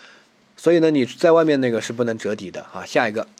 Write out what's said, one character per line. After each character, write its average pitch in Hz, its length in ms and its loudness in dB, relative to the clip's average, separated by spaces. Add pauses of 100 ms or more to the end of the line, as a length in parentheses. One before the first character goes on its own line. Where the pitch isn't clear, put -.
(640)
所 165 80 4
以 170 60 4
呢， 160 100 4
你 143 160 2
在 165 260 2
外 165 140 4
面 147 160 2
那 127 80 0
个 113 100 -2
是 117 140 -10
不 120 120 -2
能 113 120 -4
折 104 160 -6
抵 101 160 -12
的 - 240 -16
啊。 92 140 -12
下 131 200 0
一 107 40 -4
个， 107 160 -6 (120)